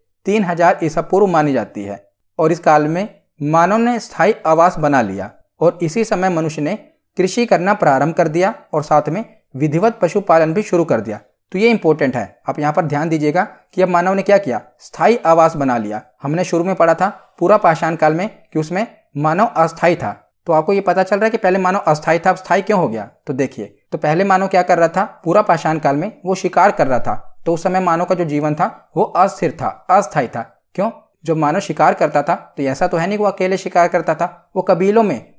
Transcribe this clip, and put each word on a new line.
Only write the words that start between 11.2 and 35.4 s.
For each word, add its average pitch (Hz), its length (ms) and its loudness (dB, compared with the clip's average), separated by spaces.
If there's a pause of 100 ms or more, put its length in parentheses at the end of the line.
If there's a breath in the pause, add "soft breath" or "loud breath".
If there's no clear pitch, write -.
तो 185 60 -4
ये 220 100 4
इंपॉर्टेंट 156 480 0
है, 104 320 -10
आप 131 100 -6
यहाँ 147 140 -2
पर 185 100 0
ध्यान 151 260 -2
दीजिएगा 156 340 0
कि - 400 -6
अब 185 60 2
मानव 180 260 0
ने 196 80 -2
क्या 202 160 4
किया, 120 240 -4 (160)
स्थायी 208 380 0 (100)
आवास 165 300 4
बना 131 220 0
लिया। 107 240 -6 (200)
हमने 160 220 -2
शुरू 170 200 -2
में 190 100 -2
पढ़ा 165 200 4
था 185 440 -6
पूरा 190 180 4
पाषाण 165 400 2
काल 156 180 2
में 190 160 -4 (220)
कि 156 60 -4
उसमें 175 280 -4 (300)
मानव 156 280 0
अस्थायी 165 520 0
था, - 360 -10 (140)
तो 170 60 0
आपको 156 200 2
ये 196 80 0
पता 185 220 0
चल 190 140 -2
रहा 202 80 0
है 220 60 2
कि 220 60 -4
पहले 190 220 0
मानव 185 200 0
अस्थायी 160 400 0
था, 175 120 0
अब 180 60 2
स्थायी 196 260 -2
क्यों 202 180 0
हो 151 80 0
गया? 107 220 -8 (160)
तो 147 60 -6
देखिए, 123 460 -6 (140)
तो - 60 -6
पहले 160 260 0
मानव 190 220 2
क्या 185 160 2
कर 180 160 2
रहा 165 100 4
था? 190 360 -4
पूरा 185 180 2
पाषाण 160 360 0
काल 143 180 0
में 190 300 -6
वो 185 80 0
शिकार 180 360 2
कर 160 160 0
रहा 123 140 0
था, - 360 -4 (100)
तो 170 80 0
उस 160 80 -6
समय 185 180 0
मानव 175 240 0
का 185 100 0
जो 175 100 -2
जीवन 147 300 -2
था 175 420 -4
वो 151 60 2
अस्थिर 180 480 0
था, - 400 -8
अस्थायी 180 380 2
था। - 340 -12 (120)
क्यों? 208 160 -2 (340)
जब 160 120 -2
मानव 156 240 0
शिकार 165 340 2
करता 151 280 0
था - 340 -6
तो 147 60 -6
ऐसा 135 240 -2
तो 175 100 -2
है 165 100 -2
नहीं 208 120 -4
वो 208 60 0
अकेले 190 320 -2
शिकार 180 320 0
करता 170 260 -2
था, - 420 -8
वो 185 60 -2
कबीलों 196 400 2
में, 185 360 -4